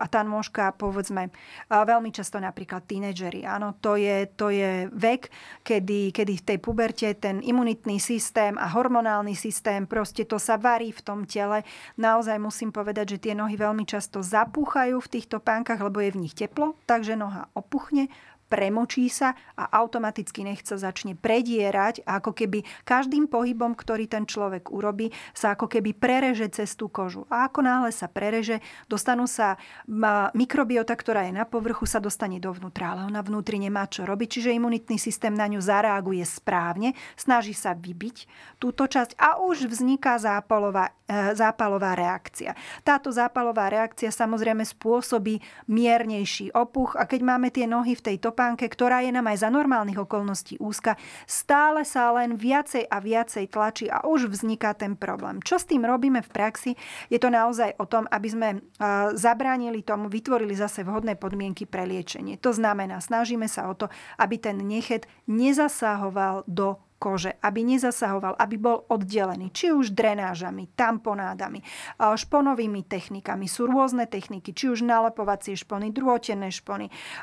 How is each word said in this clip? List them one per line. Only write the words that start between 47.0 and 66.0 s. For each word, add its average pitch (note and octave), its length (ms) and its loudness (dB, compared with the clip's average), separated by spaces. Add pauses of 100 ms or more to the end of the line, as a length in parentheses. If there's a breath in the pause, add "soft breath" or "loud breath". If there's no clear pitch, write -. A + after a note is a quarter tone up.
keď C4 160 0
máme B3+ 320 2
tie A#3+ 160 0
nohy A#3+ 240 2
v - 160 -4
tej G3 100 0
topánke, A#3+ 520 0
ktorá B3+ 320 4
je B3+ 80 0
nám B3 200 0
aj G3+ 120 0
za A3 80 4
normálnych A#3+ 480 2
okolností G3+ 640 -4
úzka, G#3+ 320 0 (320 loud breath)
stále D4+ 560 4
sa A#3+ 320 2
len A#3+ 240 0
viacej B3+ 480 2
a G3+ 160 -2
viacej A3 480 0
tlačí G#3+ 400 0
a - 160 0
už C4 240 2
vzniká G#3+ 480 -2
ten G3+ 160 -4
problém. F#3+ 480 -6
Čo F4+ 160 2
s - 80 -4
tým C4+ 160 2
robíme B3 400 2
v - 80 -12
praxi? G#3+ 400 -2 (400 loud breath)
Je A#3 80 4
to B3 160 4
naozaj A3+ 440 2
o G3 80 -2
tom, A3+ 240 0
aby G#3+ 200 0
sme, A3 240 0
e, G3 40 -4 (560)
zabránili A#3 680 2
tomu, G#3 240 -2
vytvorili A3 480 0
zase G3+ 320 -2
vhodné G#3+ 320 -2
podmienky G3 480 -6
pre F#3 160 -6
liečenie. F#3 600 -6
To A#3+ 120 4
znamená, G3 480 0
snažíme A3+ 480 0
sa - 200 -4
o F#3+ 40 -4
to, G#3 160 -4 (320 loud breath)
aby G#3+ 160 0
ten G#3 240 -4
nechet A3+ 480 -4 (160 soft breath)
nezasahoval G#3 1200 2